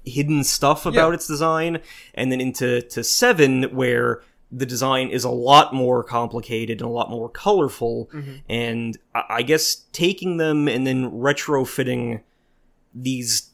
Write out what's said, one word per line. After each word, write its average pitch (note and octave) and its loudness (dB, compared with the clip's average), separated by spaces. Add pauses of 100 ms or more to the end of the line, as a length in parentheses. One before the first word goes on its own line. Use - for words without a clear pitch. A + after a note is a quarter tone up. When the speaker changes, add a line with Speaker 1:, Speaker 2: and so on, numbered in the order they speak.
Speaker 1:
hidden C#3+ 2
stuff C#3+ 2
Speaker 2:
Yeah. F3 -2
Speaker 1:
about E3 4
its E3 -6
design, D#3+ -2 (340)
and C3 -2
then B2+ 0
into, B2 0
to - -8
seven, D3 4 (120)
where A#2+ 0 (300)
the B2+ -6
design C3 0
is A#2+ -2
a B2 -2
lot C#3 6
more B2 2
complicated A2+ -4
and A#2+ -6
a A#2 -6
lot A#2+ -2
more A2+ -8
colorful, B2+ 0
Speaker 2:
Mm-hmm. C#3+ -14 (180)
Speaker 1:
and A#2 -4 (180)
I, A#2 -2
I A#2 -2
guess D#3 0
taking F3 -2
them D3+ 2
and C3 0
then C3 -2
retrofitting B2 -2 (720)
these B2+ -4